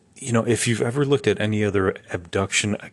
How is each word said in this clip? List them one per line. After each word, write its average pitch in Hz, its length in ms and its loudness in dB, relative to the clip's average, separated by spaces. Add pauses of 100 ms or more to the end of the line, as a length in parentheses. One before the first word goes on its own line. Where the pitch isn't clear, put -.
(160)
you 131 160 -6
know, 113 140 2
if 113 200 0
you've 117 160 0
ever 123 220 0
looked 139 220 2
at 101 140 2
any 107 240 0
other 98 300 2 (160)
abduction 98 640 -2 (160)